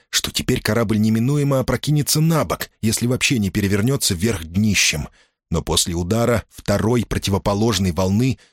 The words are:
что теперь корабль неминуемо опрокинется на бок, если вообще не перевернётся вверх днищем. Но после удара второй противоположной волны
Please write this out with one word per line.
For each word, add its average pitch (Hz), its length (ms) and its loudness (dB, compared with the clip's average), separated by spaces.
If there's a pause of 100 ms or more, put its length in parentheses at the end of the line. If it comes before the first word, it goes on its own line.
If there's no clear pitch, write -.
что - 220 -4
теперь - 300 -2
корабль 110 380 2
неминуемо 131 600 2
опрокинется 147 600 0
на 156 240 2
бок, - 260 -6 (120)
если 113 260 0
вообще 127 320 0
не 98 100 0
перевернётся 104 640 0
вверх 92 300 -2
днищем. 87 640 0 (420)
Но 82 120 -2
после 85 320 -2
удара 110 560 0
второй 120 560 0
противоположной 98 840 0
волны 98 480 0 (140)